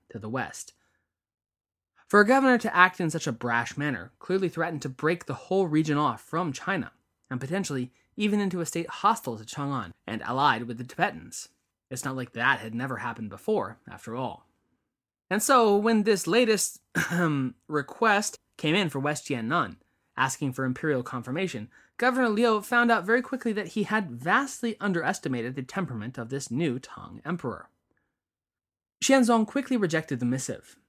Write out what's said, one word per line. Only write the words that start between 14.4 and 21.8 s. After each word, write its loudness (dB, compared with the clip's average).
And 2
so, 6
when 4
this 2
latest, 2
<clears throat> 0
request 0
came 2
in 4
for -4
West -4
Jiannan, -2
asking 0
for -4
imperial -2
confirmation, -6